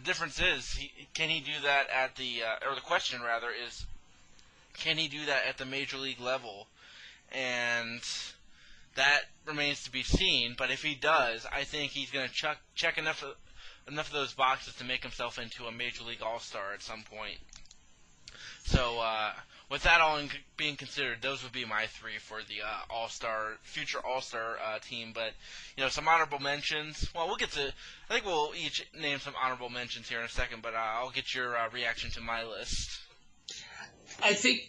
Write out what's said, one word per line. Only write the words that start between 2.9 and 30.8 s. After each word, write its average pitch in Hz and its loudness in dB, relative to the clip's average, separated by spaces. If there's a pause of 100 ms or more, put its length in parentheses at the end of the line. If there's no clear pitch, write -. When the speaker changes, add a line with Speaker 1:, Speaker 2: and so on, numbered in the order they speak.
Speaker 1:
rather, 117 0 (200)
is, - -10 (880)
can 160 0
he 160 0
do 147 -6
that 135 4
at 135 -4
the 135 -6
major 135 -4
league 131 -6
level? 120 -2 (640)
And 120 0 (920)
that 139 6 (260)
remains 147 0
to - -12
be 127 -2
seen, 127 4
but 127 0
if 135 -2
he 151 0
does, 127 4
I 139 -2
think 143 -2
he's 139 -4
gonna 135 0
chuck, 151 0 (180)
check 165 2
enough 156 -2
of, 139 -8 (560)
enough 151 -2
of 147 -6
those 139 0
boxes 131 2
to - -10
make 123 0
himself 120 -4
into 117 -8
a 117 -4
major 117 -6
league 117 -8
all-star 110 -4
at 101 -10
some 113 -8
point. 107 -8 (1300)
So, 120 4
uh, 110 2 (380)
with 139 -2
that 170 10
all 156 6
in, 147 -2 (280)
being 151 0
considered, 127 -2
those 131 -2
would 123 -10
be 123 -4
my 110 0
three 110 -6
for 107 -10
the, 104 -8
uh, 104 -4
all-star, 110 -2
future - -4
all-star, 120 -2
uh, 110 -2
team. 117 -8
But, 113 -2 (440)
you 135 2
know, 135 4
some 151 0
honorable 160 6
mentions. 147 0
Well, 165 2
we'll - 0
get 233 0
to, 139 0 (360)
I 214 2
think 226 2
we'll 156 4
each 156 -2 (140)
name 143 0
some 139 -8
honorable 127 0
mentions 120 -6
here 120 0
in 117 -2
a 113 -6
second, 120 -2
but, 113 -2
uh, 113 -2
I'll 113 0